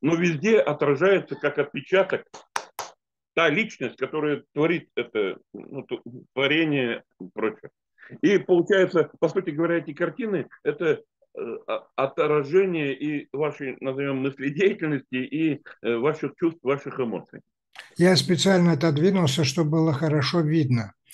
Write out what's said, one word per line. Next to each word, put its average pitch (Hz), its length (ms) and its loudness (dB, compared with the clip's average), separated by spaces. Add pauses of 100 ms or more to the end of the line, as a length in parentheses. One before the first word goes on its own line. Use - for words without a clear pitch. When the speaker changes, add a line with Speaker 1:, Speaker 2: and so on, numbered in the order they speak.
Speaker 1:
Но 156 140 2
везде 175 440 2
отражается 147 760 2
как 143 220 -2
отпечаток 185 680 0 (1120)
та 165 140 4
личность, 160 480 -4
которая 147 460 -4 (100)
творит 160 420 0
это, 107 420 -2 (160)
ну, 127 300 -12
то-, - 180 -10 (320)
творение 139 680 0 (180)
и 92 120 -14
прочее. 107 360 -6 (520)
И 190 160 4
получается, 175 720 2 (100)
по 165 100 2
сути 175 220 -4
говоря, 165 260 0
эти 165 160 -6
картины — 170 540 -4 (160)
это, 151 380 0 (360)
э, - 40 -10 (260)
а-, 110 200 -6 (100)
отражение 151 1000 2
и 147 360 -6
вашей, 139 480 -6
назовём, 135 380 -4
мыследеятельности, 143 960 -2
и, 147 460 -2 (220)
э, 117 140 0
ваших 147 420 -2
чувств, 165 240 -2
ваших 139 360 -4
эмоций. 104 420 -6 (560)
Speaker 2:
Я 180 180 6
специально 180 580 4
отодвинулся, 165 720 2
чтобы 151 280 0
было 160 220 2
хорошо 151 480 0
видно. 127 520 0 (200)